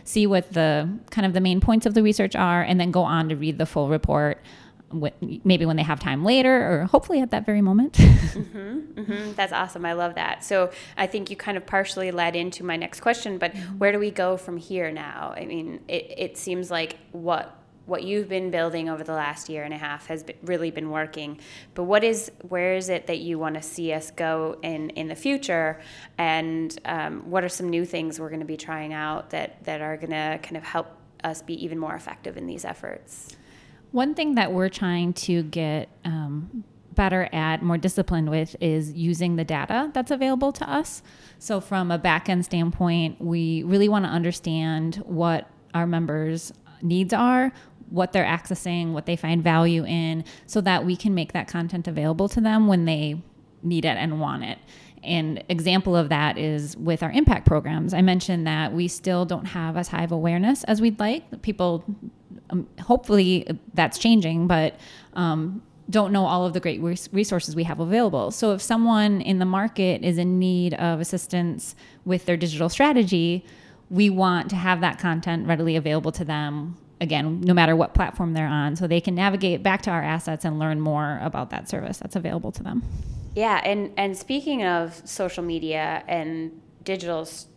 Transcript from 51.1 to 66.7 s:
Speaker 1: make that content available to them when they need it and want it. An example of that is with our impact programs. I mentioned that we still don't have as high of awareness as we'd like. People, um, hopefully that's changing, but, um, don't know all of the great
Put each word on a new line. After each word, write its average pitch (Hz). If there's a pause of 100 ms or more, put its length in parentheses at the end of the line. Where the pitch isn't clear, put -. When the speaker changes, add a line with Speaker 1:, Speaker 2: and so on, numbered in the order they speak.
Speaker 1:
make 165
that -
content 170
available 160
to 233
them 220
when 180
they 151 (440)
need 165
it 131
and 156
want 139
it. - (440)
An 160
example 180
of 160
that 147
is 151
with 160
our 160
impact -
programs. 160
I 175
mentioned 180
that 156
we 175
still 175
don't 170
have 165
as 175
high 165
of 170
awareness 170
as 214
we'd 220
like. 226
People, 175 (680)
um, 175 (120)
hopefully 202 (260)
that's 156
changing, 170
but, 160 (400)
um, 170 (260)
don't 202
know 196
all 180
of 170
the 175
great 156